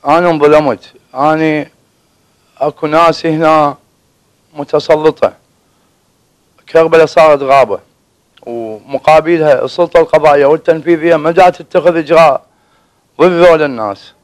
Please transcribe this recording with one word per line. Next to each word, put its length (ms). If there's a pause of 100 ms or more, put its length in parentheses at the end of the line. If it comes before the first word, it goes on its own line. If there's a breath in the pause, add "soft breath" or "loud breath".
أنا 240
انظلمت، 640 (220)
أني 560 (840)
أكو 300
ناس 380
هنا 520 (760)
متسلطة، 800 (1400)
كربلاء 360
صارت 360
غابة، 380 (640)
ومقابلها 1200
السلطة 340
القضائية 460
والتنفيذية 720
ما 160
جات 300
تتخذ 360
إجراء 480 (760)
ضد 100
ذول 300
الناس. 520 (100)